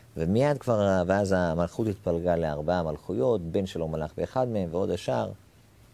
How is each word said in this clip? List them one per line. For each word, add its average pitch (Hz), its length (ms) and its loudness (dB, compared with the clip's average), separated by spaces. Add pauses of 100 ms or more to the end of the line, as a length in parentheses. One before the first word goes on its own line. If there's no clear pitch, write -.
(160)
ומיד 117 420 2
כבר, 101 480 2
ואז 98 260 2
המלכות 87 540 0
התפלגה 87 500 0
לארבעה 80 460 0
מלכויות, 98 580 -2
בן 85 260 -2
שלו 82 220 -4
מלך 78 280 -4
באחד 123 320 -2
מהם 101 240 -2
ועוד 92 180 0
השאר. 107 400 -2 (640)